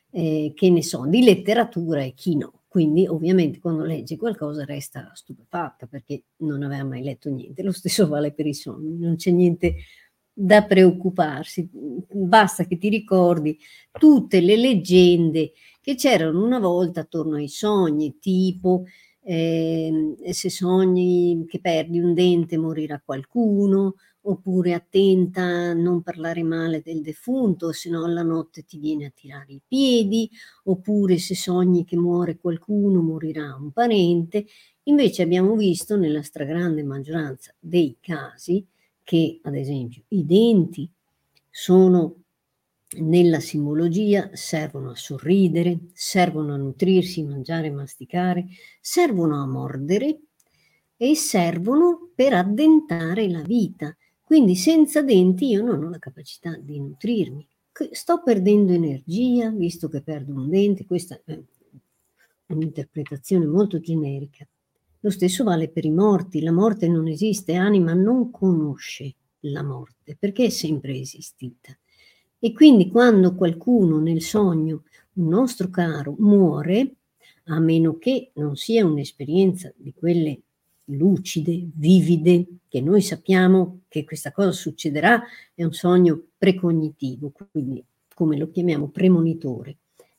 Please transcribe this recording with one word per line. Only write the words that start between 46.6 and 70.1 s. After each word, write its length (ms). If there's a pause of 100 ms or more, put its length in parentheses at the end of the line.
mangiare, 460
masticare, 760 (340)
servono 640
a 40
mordere 720 (760)
e 180
servono 1000
per 180
addentare 960
la 140
vita. 520 (280)
Quindi 340
senza 460
denti 460
io 140
non 220
ho 60
la 80
capacità 580
di 240
nutrirmi. 680 (240)
Che 220
sto 300
perdendo 500
energia, 800
visto 380
che 140
perdo 320
un 140
dente, 380
questa 380
è 140 (1080)
un'interpretazione 1000
molto 340
generica. 680 (540)
Lo 100
stesso 340
vale 240
per 160
i 60
morti, 500
la 120
morte 360
non 200
esiste, 460
anima 380
non 380
conosce 840 (260)
la 220
morte, 560